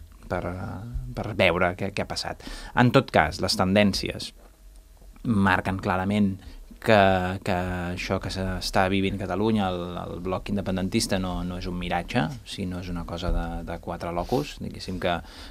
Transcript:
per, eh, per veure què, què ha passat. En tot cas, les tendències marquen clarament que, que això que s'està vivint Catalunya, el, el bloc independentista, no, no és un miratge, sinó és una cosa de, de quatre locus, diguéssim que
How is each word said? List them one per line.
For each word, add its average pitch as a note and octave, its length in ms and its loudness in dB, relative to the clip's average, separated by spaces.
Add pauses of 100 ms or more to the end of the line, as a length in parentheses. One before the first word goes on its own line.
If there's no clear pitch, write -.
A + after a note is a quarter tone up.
(300)
per, F2+ 160 -2
eh, F#2 240 -6 (480)
per G2 160 -4
veure F2+ 400 4
què, G2 160 -4
què G2 160 -4
ha - 80 -8
passat. - 320 -8 (320)
En B2 160 6
tot - 160 6
cas, D#2+ 320 4
les - 160 0
tendències G2 720 2 (960)
marquen G2 560 4
clarament G2 540 2 (440)
que, A2 180 6 (460)
que F#2+ 120 0 (360)
això - 300 -2
que G2 100 -6
s'està F#2 580 0
vivint G2 300 2
Catalunya, G2+ 480 0
el, F2+ 140 -2 (180)
el E2+ 240 -8
bloc F#2 260 -4
independentista, F#2+ 720 0
no, F2+ 240 -2
no F2+ 160 -4
és F#2 80 -6
un F2+ 100 -4
miratge, F2 460 -2 (240)
sinó F2+ 320 -6
és F2+ 80 -8
una F2 180 -4
cosa F2 280 -4
de, E2+ 120 0 (220)
de E2+ 160 -6
quatre E2+ 320 -6
locus, A#2+ 480 -2
diguéssim F#2+ 380 -8
que F2 160 0 (320)